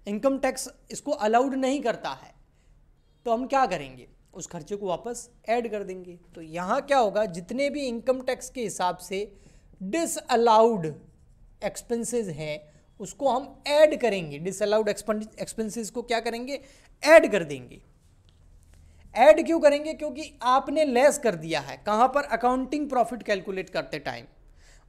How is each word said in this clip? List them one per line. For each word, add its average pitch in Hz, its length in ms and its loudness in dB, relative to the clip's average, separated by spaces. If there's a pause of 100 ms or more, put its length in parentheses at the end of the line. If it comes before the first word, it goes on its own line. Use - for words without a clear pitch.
इनकम 214 320 0
टैक्स 262 300 -4 (220)
इसको - 200 -10
अलाउड 247 440 2
नहीं 262 260 -2
करता 220 300 -4
है, - 220 -16 (920)
तो 233 80 0
हम 247 140 -2
क्या 269 200 2
करेंगे? 135 400 -8 (260)
उस 185 140 -14
खर्चे 170 280 -10
को 202 120 -8
वापस 170 420 -8 (200)
ऐड 233 220 -2
कर 202 120 -6
देंगे। 180 340 -14 (180)
तो 175 60 -16
यहाँ 175 400 -4
क्या 277 160 2
होगा, 214 300 2
जितने 196 420 -4
भी 285 180 -6
इनकम 247 340 -2
टैक्स 254 280 -6
के 262 140 -10
हिसाब 180 360 -4
से 190 200 -8 (640)
डिसअलाउड 226 1120 2 (720)
एक्सपेंसेस 233 640 -6
हैं 151 440 -8 (260)
उसको 269 300 -4
हम 262 400 -4
ऐड 302 320 6
करेंगे। 175 380 -2
डिसअलाउड 208 500 0
एक्सपेंसेस 214 1000 -6
को 247 120 -8
क्या 233 180 -2
करेंगे? 233 400 -6 (440)
ऐड 302 280 10
कर 190 120 0
देंगे। 135 380 -12 (1300)
ऐड 302 300 8
क्यों 320 140 0
करेंगे? 302 340 2
क्योंकि 294 380 -10 (120)
आपने 277 420 2
लेस 262 340 4
कर 214 180 0
दिया 156 240 -4
है। 135 240 -14
कहाँ 214 220 4
पर? 277 160 0
अकाउंटिंग 262 640 -2
प्रॉफिट 240 340 -2
कैलकुलेट 190 460 -4
करते 160 320 -6
टाइम। 123 240 -10 (640)